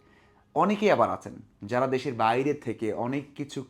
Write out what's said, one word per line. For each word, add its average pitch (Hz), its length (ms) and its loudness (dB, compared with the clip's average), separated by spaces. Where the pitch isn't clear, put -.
অনেকেই 202 360 4
আবার 113 180 4
আছেন 95 240 -8
যারা 123 240 0
দেশের 131 260 -2
বাইরে 120 400 2
থেকে 110 400 -4
অনেক 127 320 -4
কিছু 139 340 -8